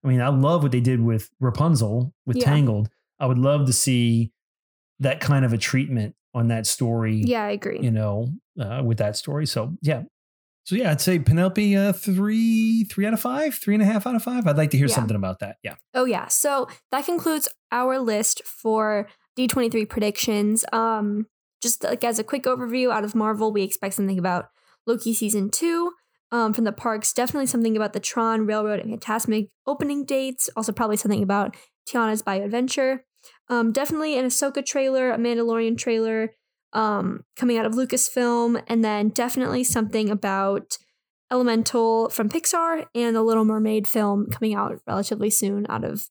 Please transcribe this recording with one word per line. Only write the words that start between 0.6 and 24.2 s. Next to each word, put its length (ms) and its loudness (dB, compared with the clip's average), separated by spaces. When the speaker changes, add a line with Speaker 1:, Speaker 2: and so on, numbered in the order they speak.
Speaker 1:
what 80 2
they 80 2
did 220 2
with 360 0
Rapunzel, 720 2
with 120 0
Speaker 2:
Yeah. 80 2
Speaker 1:
Tangled. 420 2
I 60 0
would 120 2
love 280 4
to 60 2
see 600 2
that 220 0
kind 240 4
of 80 2
a 60 0
treatment 580 -2
on 140 2
that 180 0
story. 580 0
Speaker 2:
Yeah, 200 0
I 60 -4
agree. 300 -6
Speaker 1:
You 120 2
know, 360 0
uh, 260 -4
with 140 0
that 180 0
story. 300 -4
So, 340 -4
yeah. 220 0
So, 120 -4
yeah, 140 2
I'd 100 2
say 180 2
Penelope, 580 4
uh, 160 2
three, 920 2
three 220 -2
out 80 0
of 60 -2
five, 340 -2
three 200 0
and 80 4
a 40 6
half 200 2
out 100 -2
of 60 0
five. 240 -2
I'd 100 4
like 140 2
to 80 2
hear 100 4
Speaker 2:
Yeah. 60 0
Speaker 1:
something 220 0
about 240 -4
that. 220 -10
Yeah. 140 -10
Speaker 2:
Oh, 120 2
yeah. 220 -2
So 380 0
that 140 -2
concludes 440 0
our 300 0
list 440 0
for 640 -2
D 100 0
twenty-three 400 0
predictions. 840 0
Um, 540 0
just, 220 -2
like, 200 -2
as 140 0
a 60 -4
quick 200 -4
overview, 480 0
out 120 -2
of 100 -8
Marvel, 380 0
we 100 0
expect 320 -4
something 240 0
about 300 -2